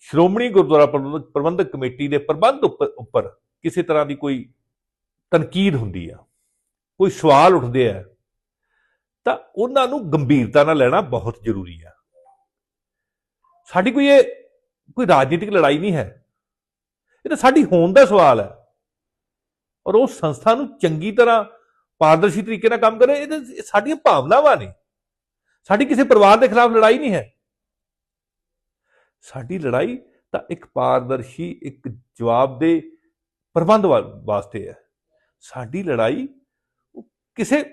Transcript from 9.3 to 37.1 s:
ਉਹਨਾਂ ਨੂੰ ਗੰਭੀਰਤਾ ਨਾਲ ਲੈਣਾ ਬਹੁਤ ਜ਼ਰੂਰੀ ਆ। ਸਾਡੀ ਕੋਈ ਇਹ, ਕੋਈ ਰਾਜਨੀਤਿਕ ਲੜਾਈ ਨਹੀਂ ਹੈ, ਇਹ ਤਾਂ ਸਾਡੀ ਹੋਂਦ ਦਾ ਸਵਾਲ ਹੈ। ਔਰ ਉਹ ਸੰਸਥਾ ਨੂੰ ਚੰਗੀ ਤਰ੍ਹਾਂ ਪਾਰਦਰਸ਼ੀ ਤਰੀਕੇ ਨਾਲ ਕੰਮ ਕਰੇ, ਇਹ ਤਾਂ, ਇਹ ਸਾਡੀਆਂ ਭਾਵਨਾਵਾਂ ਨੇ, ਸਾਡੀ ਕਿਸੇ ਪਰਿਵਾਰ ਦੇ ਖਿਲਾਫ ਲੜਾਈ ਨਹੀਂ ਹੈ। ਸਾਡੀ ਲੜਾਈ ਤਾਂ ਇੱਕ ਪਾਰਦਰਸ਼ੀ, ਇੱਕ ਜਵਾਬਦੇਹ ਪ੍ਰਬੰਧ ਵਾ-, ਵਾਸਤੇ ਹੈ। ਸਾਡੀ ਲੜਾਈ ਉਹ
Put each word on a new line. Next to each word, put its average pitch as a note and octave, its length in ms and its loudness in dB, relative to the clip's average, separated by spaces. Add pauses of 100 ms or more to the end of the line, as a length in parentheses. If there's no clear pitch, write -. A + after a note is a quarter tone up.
ਉਹਨਾਂ B3+ 320 -2
ਨੂੰ B3 240 -8
ਗੰਭੀਰਤਾ C#3 520 2
ਨਾਲ D#3 120 0
ਲੈਣਾ C#3 240 2
ਬਹੁਤ A#2 420 -8
ਜ਼ਰੂਰੀ F2+ 400 -8
ਆ। - 80 -20 (1700)
ਸਾਡੀ F#3 260 -2
ਕੋਈ C#4 160 0
ਇਹ, C#4 160 8 (720)
ਕੋਈ B3 100 -2
ਰਾਜਨੀਤਿਕ E3 440 0
ਲੜਾਈ D#3 280 2
ਨਹੀਂ F#3+ 140 -4
ਹੈ, A#2 340 -8 (1000)
ਇਹ - 20 -10
ਤਾਂ D#4 80 -4
ਸਾਡੀ C4+ 280 2
ਹੋਂਦ F3 300 2
ਦਾ C#4 120 8
ਸਵਾਲ D3+ 340 4
ਹੈ। - 260 -12 (1200)
ਔਰ F#3 80 0
ਉਹ B3 120 4
ਸੰਸਥਾ E3+ 480 -4
ਨੂੰ C4+ 240 -8
ਚੰਗੀ E3 340 -4
ਤਰ੍ਹਾਂ A3+ 320 2 (540)
ਪਾਰਦਰਸ਼ੀ D#3+ 440 2
ਤਰੀਕੇ A3 260 -4
ਨਾਲ A#3 100 0
ਕੰਮ A3+ 200 0
ਕਰੇ, C#4 240 4
ਇਹ D4 40 -10
ਤਾਂ, D#4 120 -8
ਇਹ A#3+ 240 -16
ਸਾਡੀਆਂ D#4 340 -4
ਭਾਵਨਾਵਾਂ G#3+ 600 2
ਨੇ, F#2+ 160 -10 (920)
ਸਾਡੀ G#3 200 0
ਕਿਸੇ B3 200 0
ਪਰਿਵਾਰ G#3+ 340 6
ਦੇ B3+ 100 4
ਖਿਲਾਫ A#3 220 2
ਲੜਾਈ A3+ 280 4
ਨਹੀਂ C#4+ 140 -4
ਹੈ। C3 200 -8 (1900)
ਸਾਡੀ C3 360 -14
ਲੜਾਈ D#3 380 -4 (360)
ਤਾਂ - 80 -6 (100)
ਇੱਕ - 160 -14
ਪਾਰਦਰਸ਼ੀ, B2+ 960 -6
ਇੱਕ C3+ 260 -16
ਜਵਾਬਦੇਹ C3 920 -2 (720)
ਪ੍ਰਬੰਧ G3 320 2
ਵਾ-, G#2 380 -2
ਵਾਸਤੇ G#2 440 -6
ਹੈ। - 100 -20 (640)
ਸਾਡੀ C3 420 -12
ਲੜਾਈ D3 460 -4 (680)
ਉਹ - 80 -20 (320)